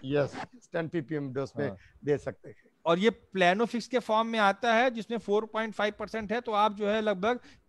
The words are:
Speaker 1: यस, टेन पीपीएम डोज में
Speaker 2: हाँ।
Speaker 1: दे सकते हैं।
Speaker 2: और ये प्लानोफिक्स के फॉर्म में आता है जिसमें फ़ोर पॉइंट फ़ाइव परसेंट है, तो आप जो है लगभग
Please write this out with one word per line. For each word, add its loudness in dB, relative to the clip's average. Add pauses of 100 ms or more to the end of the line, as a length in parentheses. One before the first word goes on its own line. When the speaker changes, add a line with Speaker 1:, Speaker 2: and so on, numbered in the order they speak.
Speaker 1:
यस, -2 (300)
टेन -4
पीपीएम -6
डोज -6
में -2
Speaker 2:
हाँ। -8 (280)
Speaker 1:
दे 2
सकते -10
हैं। -20 (300)
Speaker 2:
और 4
ये 4
प्लानोफिक्स 0
के -2
फॉर्म 0
में -2
आता 2
है 4
जिसमें -6
फ़ोर 0
पॉइंट -6
फ़ाइव 0
परसेंट -6
है, 0
तो -6
आप 4
जो -2
है 2
लगभग 0 (280)